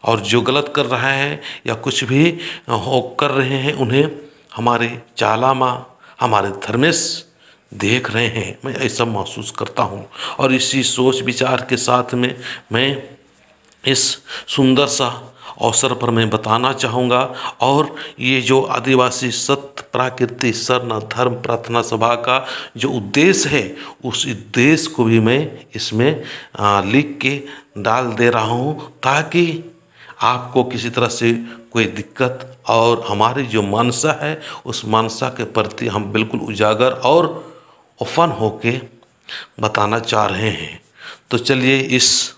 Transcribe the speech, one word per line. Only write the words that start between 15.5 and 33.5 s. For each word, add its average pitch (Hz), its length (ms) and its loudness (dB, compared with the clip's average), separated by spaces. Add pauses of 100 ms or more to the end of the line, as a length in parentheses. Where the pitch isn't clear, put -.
अवसर 117 320 2
पर 120 160 0
मैं 113 200 2
बताना 113 420 2
चाहूँगा 123 640 0 (260)
और 139 360 2 (240)
ये 127 200 2
जो 131 220 4
आदिवासी 123 680 2
सत्य - 520 -4 (100)
प्राकृति 123 600 0
शरण 123 360 0
धर्म 113 460 -2
प्रार्थना 117 480 -2
सभा 117 320 0
का 127 320 0 (300)
जो 131 140 -2
उद्देश्य 143 580 2
है, 123 280 -2 (280)
उस - 220 -4
उद्देश्य 131 640 2
को 127 140 2
भी 113 160 6
मैं 131 540 0
इसमें, 120 480 0 (360)
आ, 101 220 4
लिख 127 420 2
के 139 200 -2 (360)
डाल 117 340 0
दे 120 180 4
रहा 113 140 2
हूँ 123 480 -4 (100)
ताकि 156 680 0 (500)
आपको 123 440 2
किसी 120 260 -6
तरह 120 180 2
से 117 240 2 (400)
कोई 117 120 2
दिक्कत - 800 -4
और 113 420 4
हमारी 117 380 2
जो 110 160 0